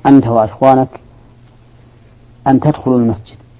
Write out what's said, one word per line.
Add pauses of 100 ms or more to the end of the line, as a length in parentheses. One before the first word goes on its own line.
أنت
وإخوانك (1600)
أن
تدخلوا
المسجد. (220)